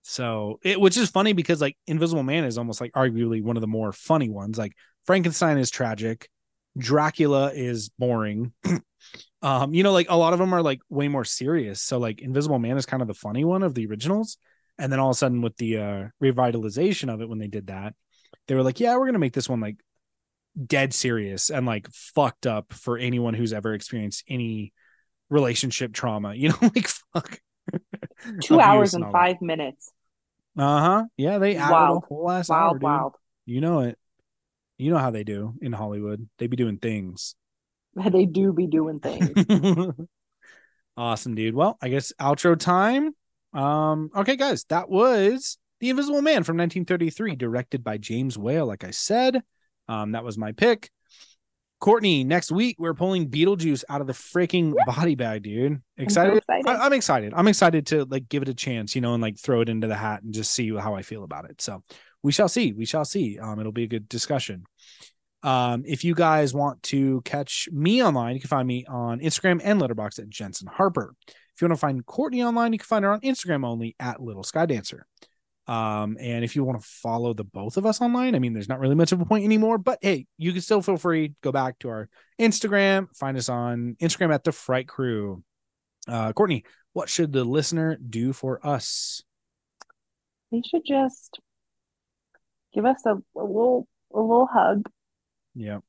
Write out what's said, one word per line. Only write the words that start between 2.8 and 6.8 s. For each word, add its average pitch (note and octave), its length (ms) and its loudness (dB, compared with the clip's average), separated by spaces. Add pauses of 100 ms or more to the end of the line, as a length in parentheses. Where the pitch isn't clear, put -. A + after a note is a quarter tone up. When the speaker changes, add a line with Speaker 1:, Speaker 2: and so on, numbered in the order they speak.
Speaker 1:
like, A#2+ 120 -8
arguably A#2 500 2
one A#2 140 -2
of A2+ 60 -2
the A2 40 -2
more G#2+ 260 -2
funny D3 360 -2
ones. G#2 300 -8
Like, G#2 160 -6 (320)
Frankenstein E3+ 520 2
is B2+ 120 0
tragic. A2+ 580 -6 (500)
Dracula C#3 760 2